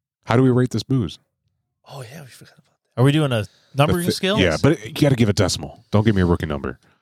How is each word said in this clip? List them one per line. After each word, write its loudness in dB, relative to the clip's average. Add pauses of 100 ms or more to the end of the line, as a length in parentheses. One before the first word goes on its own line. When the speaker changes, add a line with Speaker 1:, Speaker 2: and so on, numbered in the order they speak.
(240)
Speaker 1:
How 0
do 4
we 4
rate 2
this -4
booze? -4 (640)
Speaker 2:
Oh, -18
yeah, -20
we -20
forgot -20
about -20 (300)
that. 0
Speaker 3:
Are 4
we 4
doing 0
a -2 (300)
numbering 2
Speaker 1:
A -6
fi-, -2
Speaker 3:
scale? -2
Speaker 1:
yeah, 2
but 0
you -14
gotta 2
give 2
a 0
decimal. -4
Don't 2
give -2
me 0
a 2
rookie 0
number. -8 (220)